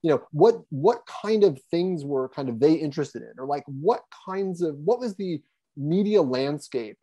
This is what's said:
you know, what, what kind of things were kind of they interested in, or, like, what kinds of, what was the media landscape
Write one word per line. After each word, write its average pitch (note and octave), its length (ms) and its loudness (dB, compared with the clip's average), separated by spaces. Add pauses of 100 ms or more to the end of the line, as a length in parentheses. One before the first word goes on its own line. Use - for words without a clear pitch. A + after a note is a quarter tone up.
you E3 60 2
know, C3+ 220 2
what, G#3+ 380 4
what E3 360 0
kind G#3 380 0
of D3+ 200 2
things E3+ 420 -2
were C3 240 -2
kind C3+ 180 -6
of A#2 120 -6
they D#3 160 6
interested C#3+ 480 -6
in, A2+ 140 -20
or, C3 80 -12
like, C#3 200 -6
what D3+ 400 -2 (200)
kinds F#3+ 360 -6
of, D3+ 160 -2
what G3+ 220 0
was A3+ 160 -6
the F3+ 280 -6 (320)
media F#3+ 460 2
landscape B2+ 800 -4